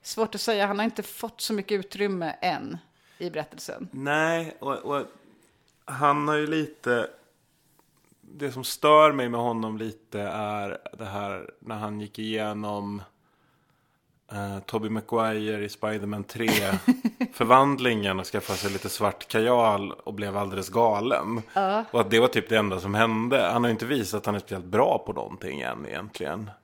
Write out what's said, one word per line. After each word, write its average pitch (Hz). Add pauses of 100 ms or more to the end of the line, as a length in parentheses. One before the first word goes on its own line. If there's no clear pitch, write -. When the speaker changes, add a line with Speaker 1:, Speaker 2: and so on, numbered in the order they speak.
Speaker 1:
Svårt 220
att 196
säga, 208
han 202
har 214
inte 226
fått -
så -
mycket 202
utrymme 190
än 170 (400)
i 175
berättelsen. -
Speaker 2:
Nej, 156
och, 135
och 139 (800)
han 147
har 151
ju 151
lite, 147 (1080)
det 143
som 127
stör 151
mig 127
med 117
honom 113
lite 107 (120)
är 104 (200)
det 113
här 101 (100)
när 110
han 107
gick 107
igenom, 104 (1300)
eh, 101
Tobey 107
Maguire 110
i 104
Spider-Man 104
tre, 113
Speaker 1:
<laughs> 190
Speaker 2:
förvandlingen 120
och 92
skaffade 98
sig 101
lite 98
svart -
kajal 113
och -
blev 101
alldeles 98
galen. 110 (100)
Speaker 1:
Ja. 196
Speaker 2:
Och 120
att 101
det 113
var 123
typ 117
det 110
enda 98
som 98
hände. 113 (100)
Han 120
har 120
ju 117
inte 113
visat 110
att -
han 104
är 101
speciellt 92
bra 107
på 104
någonting 69
än 62
egentligen. 90 (140)